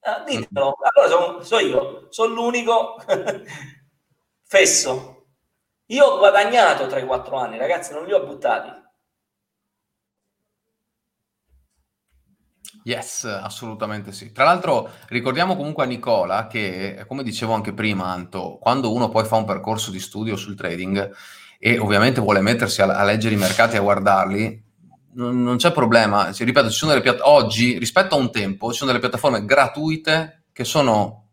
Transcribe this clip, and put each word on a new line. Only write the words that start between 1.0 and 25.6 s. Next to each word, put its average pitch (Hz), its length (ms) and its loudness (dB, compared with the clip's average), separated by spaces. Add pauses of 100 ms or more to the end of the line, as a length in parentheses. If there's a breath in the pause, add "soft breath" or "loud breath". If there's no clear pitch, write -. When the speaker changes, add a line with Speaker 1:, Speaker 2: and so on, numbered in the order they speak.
Speaker 1:
sono, 175 320 0
so 226 160 0
io, - 520 -2
sono 226 240 -2
l'unico 233 640 -2 (680 loud breath)
<laughs> - 760 -20
fesso. - 720 2 (680)
Io 277 180 6
ho - 140 4
guadagnato 202 680 4
tre, 131 180 -4
quattro 131 340 -6
anni, 113 200 -6
ragazzi, 147 340 -4
non 156 120 -10
li 185 80 -6
ho 190 120 2
buttati. 127 540 -6 (4000)
Speaker 2:
Yes, 113 400 -8
assolutamente 104 880 -10
sì. - 200 -18
Tra 131 120 0
l'altro 165 460 0 (180 loud breath)
ricordiamo 131 480 -2
comunque 147 280 -4
a - 20 -4
Nicola 107 600 -2
che, 98 600 -6
come 135 160 -10
dicevo 113 300 -4
anche 107 220 -4
prima, 101 320 -2
Anto, 90 540 -8
quando 120 320 0
uno 120 160 0
poi 110 160 0
fa 113 120 -2
un 110 80 0
percorso 107 460 -6
di 92 100 -10
studio 107 360 -8
sul 101 200 -12
trading 92 540 -4 (480 loud breath)
e 117 200 0
ovviamente 110 420 2
vuole 101 200 2
mettersi 113 400 0
a, 98 60 6
a 101 180 2
leggere 107 300 2
i 104 40 0
mercati 107 360 2
e 107 40 2
a 98 40 2
guardarli, 101 840 0 (460)
non, 123 280 -2
non 123 140 2
c'è 165 160 2